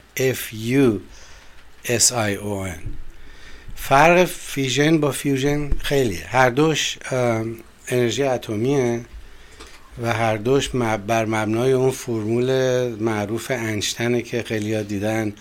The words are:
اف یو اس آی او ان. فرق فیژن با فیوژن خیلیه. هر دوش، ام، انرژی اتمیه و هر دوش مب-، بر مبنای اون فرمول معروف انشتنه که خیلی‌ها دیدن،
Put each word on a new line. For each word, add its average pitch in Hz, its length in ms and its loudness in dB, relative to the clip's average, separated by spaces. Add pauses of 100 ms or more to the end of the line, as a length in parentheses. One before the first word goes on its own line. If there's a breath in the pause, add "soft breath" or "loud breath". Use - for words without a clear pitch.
(160)
اف 127 360 0
یو 113 460 2 (840 loud breath)
اس 120 280 2
آی 107 220 -2
او 101 180 -6
ان. 95 300 -6 (920 loud breath)
فرق 165 480 6
فیژن 143 720 0
با 147 140 2
فیوژن 143 680 0
خیلیه. 107 480 0
هر 127 240 6
دوش، 147 480 0 (120)
ام، 113 460 0 (320)
انرژی 123 340 0
اتمیه 120 800 0 (1000 loud breath)
و 117 100 0
هر 110 240 2
دوش 123 320 2
مب-، 110 380 -2
بر 113 180 2
مبنای 110 480 0
اون 131 180 4
فرمول 120 600 -2 (380)
معروف 110 640 -4
انشتنه 113 720 -2
که 117 200 -4
خیلی‌ها 107 400 -2
دیدن، 107 580 -2